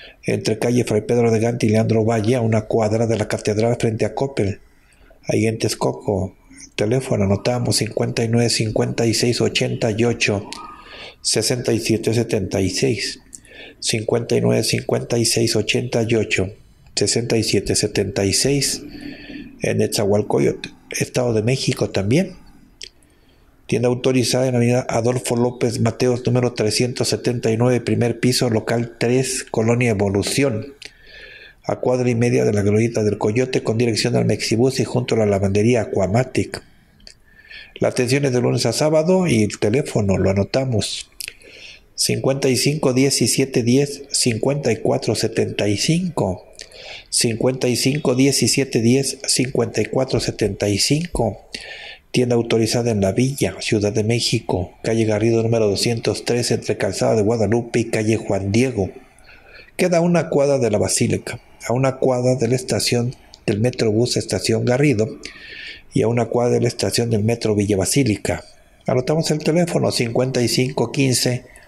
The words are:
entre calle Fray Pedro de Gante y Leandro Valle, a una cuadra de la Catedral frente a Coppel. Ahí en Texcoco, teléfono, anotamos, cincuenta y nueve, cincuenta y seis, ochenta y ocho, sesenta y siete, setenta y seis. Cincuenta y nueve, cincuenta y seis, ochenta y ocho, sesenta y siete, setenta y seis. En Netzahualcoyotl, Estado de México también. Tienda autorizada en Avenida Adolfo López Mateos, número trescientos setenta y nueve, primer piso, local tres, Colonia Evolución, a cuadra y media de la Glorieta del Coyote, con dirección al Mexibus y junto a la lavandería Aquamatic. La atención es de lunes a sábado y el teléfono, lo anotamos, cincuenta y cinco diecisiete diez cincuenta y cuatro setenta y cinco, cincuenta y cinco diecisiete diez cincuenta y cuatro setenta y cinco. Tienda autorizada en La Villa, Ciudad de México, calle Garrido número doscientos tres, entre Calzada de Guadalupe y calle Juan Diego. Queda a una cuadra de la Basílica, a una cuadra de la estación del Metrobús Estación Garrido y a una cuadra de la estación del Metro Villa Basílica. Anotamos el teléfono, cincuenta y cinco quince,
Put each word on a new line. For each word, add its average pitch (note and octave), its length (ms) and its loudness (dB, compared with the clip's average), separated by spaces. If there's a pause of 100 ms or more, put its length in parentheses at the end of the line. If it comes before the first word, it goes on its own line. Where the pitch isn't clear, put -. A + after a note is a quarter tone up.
(220)
entre - 380 -2
calle B2 240 2
Fray G#2+ 160 0
Pedro A#2 320 2
de A2 80 2
Gante A#2+ 260 0
y G#2+ 40 4
Leandro A2 340 4
Valle, A2+ 320 2
a A#2+ 60 0
una A2 240 2
cuadra A2+ 420 0
de A2 100 0
la G#2 80 -2
Catedral A2+ 540 0
frente A2 240 0
a G2+ 100 -4
Coppel. A2+ 460 -2 (640)
Ahí A2+ 240 2
en A2 100 -2
Texcoco, G#2+ 800 -2 (400)
teléfono, A2+ 480 0
anotamos, A#2+ 500 0
cincuenta A#2+ 480 -2
y A2+ 60 0
nueve, A#2 220 2
cincuenta A#2 540 -2
y A2 100 2
seis, A#2+ 260 0
ochenta A#2+ 500 0
y A2 140 0
ocho, G#2+ 440 0 (760)
sesenta A#2+ 500 0
y A2 80 2
siete, A2+ 340 0
setenta G2+ 460 0
y F#2 100 0
seis. - 480 -2 (600)
Cincuenta A#2+ 560 -2
y A#2 40 2
nueve, A#2 220 2
cincuenta A#2+ 560 -2
y A2+ 60 2
seis, - 320 0
ochenta A#2+ 520 -2
y A2+ 60 0
ocho, G2+ 400 -2 (400)
sesenta A#2 420 0
y A2 60 2
siete, G#2 320 0
setenta G#2 500 -2
y G2 80 0
seis. C3+ 520 -2 (760)
En A2 180 -2
Netzahualcoyotl, G2+ 880 0 (240)
Estado B2 420 -2
de G#2+ 80 0
México A#2+ 480 0
también. A2 460 0 (1300)
Tienda A#2+ 220 0
autorizada B2+ 600 0
en B2 80 0
Avenida A#2+ 320 2
Adolfo A#2+ 480 0
López A#2+ 420 0
Mateos, A#2+ 460 0
número A#2+ 300 0
trescientos B2 540 0
setenta A#2+ 420 0
y A2 80 0
nueve, A#2+ 240 2
primer A#2 360 0
piso, B2+ 300 2
local A#2 500 -2
tres, B2+ 460 0
Colonia A#2+ 460 2
Evolución, G#2 840 0 (920)
a - 120 -4
cuadra B2 320 0
y B2 60 2
media A#2+ 320 2
de A2 80 2
la G#2 80 2
Glorieta G#2+ 420 2
del G#2 140 0
Coyote, A#2+ 440 0
con A2+ 140 -2
dirección A#2+ 400 0
al A#2+ 80 2
Mexibus A2+ 560 0
y A#2 40 2
junto B2 320 -2
a - 20 0
la G#2+ 80 2
lavandería G#2 560 2
Aquamatic. G2 800 -2 (1120)
La A#2 140 0
atención B2+ 360 0
es C3 80 0
de B2 80 2
lunes B2+ 240 0
a A#2 80 0
sábado D#3+ 540 2
y A#2 160 4
el G2+ 160 -2
teléfono, G#2+ 580 0
lo F#2 140 2
anotamos, G#2+ 800 -2 (840)
cincuenta C3+ 540 0
y B2+ 80 4
cinco C#3 380 0
diecisiete C3 680 2
diez C3 480 2
cincuenta B2+ 640 0
y G#2 60 -2
cuatro B2 360 0
setenta G#2+ 540 -2
y G#2 80 0
cinco, D#3+ 680 -2 (640)
cincuenta B2 580 0
y A#2+ 80 2
cinco C3 380 0
diecisiete C3 640 2
diez C3 460 2
cincuenta C3 560 0
y - 20 2
cuatro B2+ 360 -2
setenta G#2 500 -2
y G2+ 80 0
cinco. C3+ 640 -2 (640)
Tienda B2 260 2
autorizada A#2 540 0
en G#2 120 0
La F#2+ 100 2
Villa, B2 480 0
Ciudad G#2 320 0
de A2 100 0
México, A2 720 -2 (100)
calle A2+ 220 2
Garrido A2 380 2
número A2+ 260 2
doscientos A2+ 560 -2
tres, A#2+ 260 0
entre G#2+ 280 -2
Calzada A#2+ 380 0
de A2 60 2
Guadalupe A#2 580 0
y A2 100 0
calle A2 260 0
Juan G2+ 340 -4
Diego. A2 400 2 (880)
Queda F3+ 220 2
a - 20 4
una E3+ 300 2
cuadra C#3+ 280 4
de A#2 120 2
la G#2 80 2
Basílica, G2+ 600 -2 (300)
a A2+ 60 0
una C3 220 0
cuadra B2+ 400 2
de A#2 120 0
la B2+ 80 2
estación A#2+ 580 -2 (300)
del G#2 160 0
Metrobús A#2 560 0
Estación A2 480 -2
Garrido B2 540 2 (760)
y - 80 0
a A2 80 2
una A#2 160 2
cuadra A#2+ 300 0
de A#2+ 80 2
la A#2+ 60 2
estación A#2 420 -2
del G#2 140 0
Metro A2+ 300 0
Villa G2+ 220 2
Basílica. G2+ 640 0 (440)
Anotamos D3+ 440 0
el D#3 100 0
teléfono, E3 520 0
cincuenta B2 480 0
y A#2 80 2
cinco C3 420 0
quince, B2+ 540 0 (240)